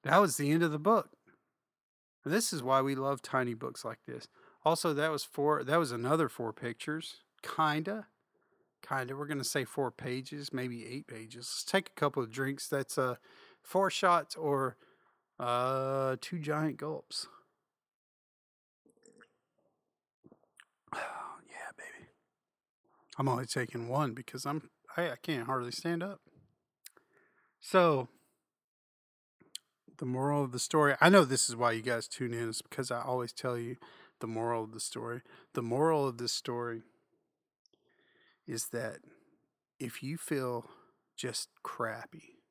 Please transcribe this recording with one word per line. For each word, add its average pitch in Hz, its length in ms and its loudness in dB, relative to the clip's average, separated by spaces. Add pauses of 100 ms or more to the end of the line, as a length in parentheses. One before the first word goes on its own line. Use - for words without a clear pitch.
That 147 140 6
was 190 200 6
the 143 140 2
end 165 120 6
of 165 80 4
the 151 80 -2
book. 196 320 4 (1120)
And 143 100 -2
this 226 180 2
is 156 100 -2
why 131 200 4
we 139 140 2
love 135 260 -2
tiny 123 320 -2
books 120 320 -10
like 113 200 -8
this. - 220 -12 (380)
Also, 160 280 4
that 151 180 2
was 147 120 -2
four, 147 400 2
that 139 140 2
was 156 140 2
another 123 380 2
four 113 240 -6
pictures. 151 640 -8 (240)
Kinda. 160 680 0 (760)
Kinda. 131 340 -4
We're 143 120 -8
gonna 143 160 -4
say 127 220 -2
four 127 260 -4
pages, 135 600 -8
maybe 123 320 -6
eight 135 200 -10
pages. 117 480 -12
Let's - 100 -6
take - 260 0
a - 100 -16
couple 143 240 2
of 113 80 -6
drinks. 135 380 -4
That's, 139 280 -2
uh, 127 180 2 (460)
four 190 280 2
shots 175 460 2
or, 139 420 0 (640)
uh, 131 840 2
two - 180 -6
giant 151 380 0
gulps. - 500 -8 (3750)
<sighs> - 40 -8
Yeah, - 840 -12
baby. - 300 -18 (1120)
I'm 135 100 0
only 127 180 0
taking 117 420 -4
one 131 260 0
because 123 320 -12
I'm, 143 240 -4 (280)
I, 170 140 -2
I 120 40 -8
can't 127 300 -4
hardly 123 260 -2
stand 165 320 -4
up. 196 180 -10 (1400)
So, 156 500 4 (1900)
the - 80 -8
moral 139 380 0
of 127 80 -2
the 123 80 -6
story, 147 400 4
I 165 100 10
know 190 140 12
this 131 240 2
is 120 80 -4
why 117 160 2
you 113 100 -2
guys 117 260 -2
tune 120 260 -4
in, 117 160 -2
is 113 120 -6
because - 300 -6
I 120 100 -4
always 127 300 -2
tell 123 260 -4
you 117 200 -6 (420)
the - 80 -6
moral 113 360 -2
of 110 100 -10
the 113 60 -12
story. 117 420 -6 (320)
The 131 80 0
moral 143 460 4
of 120 100 -4
this 120 160 -2
story 120 500 -4 (1600)
is 113 220 -6
that 117 320 -6 (800)
if 120 240 -8
you 143 140 -4
feel 127 520 -4 (460)
just - 340 -6 (140)
crappy - 760 -8 (120)